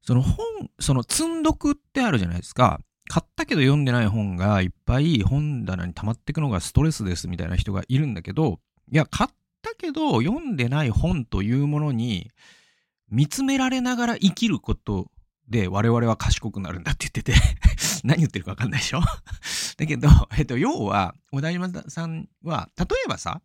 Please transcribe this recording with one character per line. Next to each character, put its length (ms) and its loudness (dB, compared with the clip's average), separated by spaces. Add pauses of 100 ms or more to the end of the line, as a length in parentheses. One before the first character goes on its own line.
そ 140 0
の 60 4
本、 160 2 (420)
そ 140 0
の 100 0
積 240 -2
ん 160 -2
ど 100 4
く 200 -2
っ 20 0
て 260 -6
あ 80 0
る 80 2
じ 80 2
ゃ 20 -4
な 60 -4
い 40 -4
で 60 -8
す 120 -16
か。 260 2 (260)
買 160 -2
っ 120 -20
た 100 -4
け 80 -4
ど 80 2
読 160 4
ん 80 2
で 60 0
な 100 2
い 60 2
本 280 -2
が 280 2
い 40 0
っ 20 -2 (160)
ぱ 140 2
い 220 2
本 440 0
棚 200 -6
に 80 -8
溜 140 -12
ま 60 -2
っ 40 -6
て 160 -10
く 80 -4
の 80 -2
が 100 -2
ス 140 -10
ト 80 6
レ 100 2
ス 120 -4
で 120 -2
す 120 -8
み 100 -6
た 80 -6
い 40 -6
な 60 -2
人 160 -2
が 160 -4
い 100 0
る 100 2
ん 80 -4
だ 80 -10
け 100 -10
ど、 260 0 (320)
い 60 4
や、 80 4
買 220 -2
っ 20 -8 (320)
た 140 -10
け 160 -6
ど 300 0
読 220 -2
ん 120 -6
で 120 0
な 160 0
い 60 0
本 360 0
と 180 -4
い 100 0
う 140 0
も 120 -2
の 120 -2
に 400 -4 (760)
見 180 2
つ 160 -4
め 160 2
ら 100 2
れ 120 -2
な 140 0
が 120 -2
ら 100 -2
生 160 4
き 140 0
る 120 0
こ 140 -4
と 380 -4 (360)
で 200 0
我 200 0
々 200 4
は 100 2
賢 320 0
く 100 -10
な 120 -8
る 80 -8
ん 40 -14
だ 100 -2
っ 20 0
て 120 -8
言 20 -8
っ 20 -16
て 100 -6
て、 120 -2 (360)
<laughs> 340 -2
何 140 4
言 100 4
っ 20 0
て 100 -6
る 60 -12
か 80 -8
分 40 -10
か 100 -2
ん 40 -4
な 60 -2
い 20 0
で 80 -4
し 80 -4
ょ？ 60 0 (360)
<laughs> 400 -8
だ 80 -2
け 120 -2
ど、 100 2 (300)
え 60 2
っ 20 0
と、 120 -4
要 280 0
は、 300 0 (160)
小 100 -4
田 100 -2
島 180 -4
さ 380 -10
ん 220 -10 (120)
は、 360 -6
例 80 0 (200)
え 40 -6
ば 80 -4
さ 280 -8